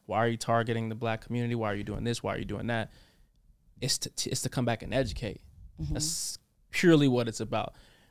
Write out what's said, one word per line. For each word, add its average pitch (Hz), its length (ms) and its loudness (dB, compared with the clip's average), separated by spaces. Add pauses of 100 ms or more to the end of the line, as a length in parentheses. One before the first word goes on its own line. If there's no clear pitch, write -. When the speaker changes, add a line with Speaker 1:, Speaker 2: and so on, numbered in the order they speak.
Speaker 1:
"Why 101 100 0
are 117 100 6
you 117 100 0
targeting 113 520 0
the 110 60 -6
black 113 300 -4
community? 120 300 -2
Why 110 160 -2
are 101 40 -2
you 104 100 -6
doing 104 180 -4
this? 117 180 -2
Why 98 140 -2
are - 20 -4
you 101 80 -6
doing 104 220 -6
that?" 113 240 -2 (880)
It's - 200 0
to, - 100 -8 (200)
it's - 120 -2
to - 80 -2
come 123 160 -2
back 117 160 0
and - 120 -10
educate. 120 460 -2 (400)
Speaker 2:
Mm-hmm. 147 140 -4
Speaker 1:
That's - 460 -4 (320)
purely 156 360 8
what 120 200 2
it's 113 140 -4
about. 107 340 -4 (360)